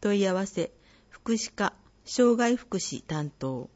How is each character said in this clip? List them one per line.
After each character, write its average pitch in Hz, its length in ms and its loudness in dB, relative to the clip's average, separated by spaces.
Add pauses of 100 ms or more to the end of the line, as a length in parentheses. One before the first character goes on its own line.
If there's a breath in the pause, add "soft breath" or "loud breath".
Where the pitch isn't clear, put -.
問 202 200 2
い 196 60 4
合 185 80 2
わ 190 120 0
せ、 - 240 -4 (380 soft breath)
福 - 260 -4
祉 - 200 -6
課、 - 200 -2 (300)
障 240 320 4
害 240 200 2
福 - 220 -6
祉 - 260 -8
担 151 320 -4
当。 131 400 -6